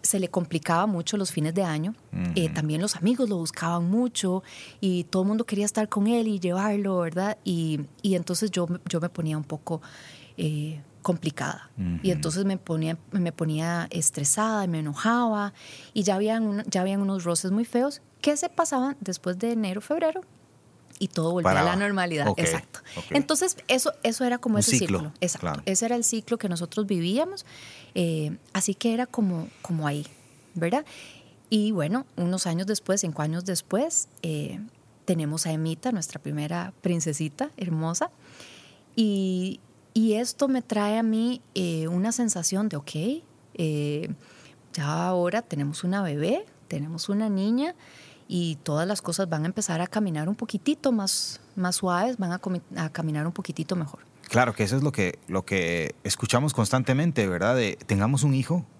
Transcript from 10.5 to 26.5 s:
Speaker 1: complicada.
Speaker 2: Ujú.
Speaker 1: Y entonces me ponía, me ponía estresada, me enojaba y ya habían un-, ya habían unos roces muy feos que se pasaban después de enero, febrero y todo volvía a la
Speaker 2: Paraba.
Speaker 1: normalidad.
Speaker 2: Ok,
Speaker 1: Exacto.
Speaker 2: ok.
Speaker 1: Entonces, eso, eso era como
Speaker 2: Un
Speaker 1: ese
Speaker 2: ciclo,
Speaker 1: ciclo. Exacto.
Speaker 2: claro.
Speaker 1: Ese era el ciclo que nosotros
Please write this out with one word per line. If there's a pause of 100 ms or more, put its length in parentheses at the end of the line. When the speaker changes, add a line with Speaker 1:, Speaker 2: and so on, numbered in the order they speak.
Speaker 1:
complicada.
Speaker 2:
Ujú.
Speaker 1:
Y
entonces
me
ponía, (140)
me
ponía
estresada,
me
enojaba (400)
y
ya
habían
un-,
ya
habían
unos
roces
muy
feos (200)
que
se
pasaban
después
de
enero,
febrero (760)
y
todo
volvía
a
la
Speaker 2:
Paraba.
Speaker 1:
normalidad.
Speaker 2:
Ok,
Speaker 1:
Exacto. (180)
Speaker 2:
ok.
Speaker 1:
Entonces, (120)
eso, (100)
eso
era
como
Speaker 2:
Un
Speaker 1:
ese
Speaker 2:
ciclo,
Speaker 1:
ciclo.
Exacto.
Speaker 2:
claro.
Speaker 1:
Ese
era
el
ciclo
que
nosotros